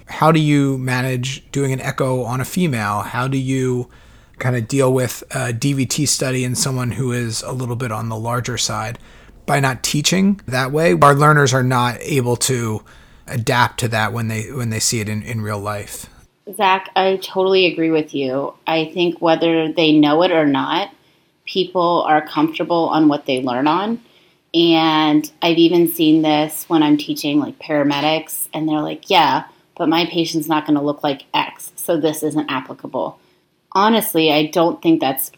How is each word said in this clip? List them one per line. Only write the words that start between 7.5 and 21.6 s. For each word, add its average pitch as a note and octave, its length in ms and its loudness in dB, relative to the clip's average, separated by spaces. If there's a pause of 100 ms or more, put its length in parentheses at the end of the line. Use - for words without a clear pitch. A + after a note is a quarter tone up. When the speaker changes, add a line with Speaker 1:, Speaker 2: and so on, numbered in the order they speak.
Speaker 1:
little B2 240 -6
bit A#2 160 -6
on A2+ 180 -6
the A2 80 -6
larger A#2 400 -4
side? A2 400 -6 (480)
By C#3+ 140 2
not C3 220 -2
teaching F#3+ 640 2
that B2+ 260 -2
way, E3+ 220 4
our C#3+ 200 8
learners D3 380 4
are C3 100 2
not B2 380 0
able A#2+ 360 0
to A#2 460 -2 (440)
adapt B2 540 0
to A#2 80 -2
that G#2+ 260 -2
when A#2 140 -4
they, A2 220 -6
when A#2+ 200 -6
they A2 100 -4
see A2+ 200 -2
it G#2 100 -4
in, G#2+ 120 -4
in A2 200 -6
real G#2 160 -6
life. G2+ 480 -10 (500)
Speaker 2:
Zach, F#3+ 400 0
I F#3+ 220 2
totally F#3+ 480 2
agree D#3+ 240 0
with D#3 240 -2
you. C#3 400 -4 (120)
I D#3+ 280 -2
think F3 260 -2
whether E3 500 2
they D#3+ 220 4
know D3+ 300 4
it F3+ 80 4
or D#3+ 160 2
not, C#3+ 480 -2 (500)
people F3 640 0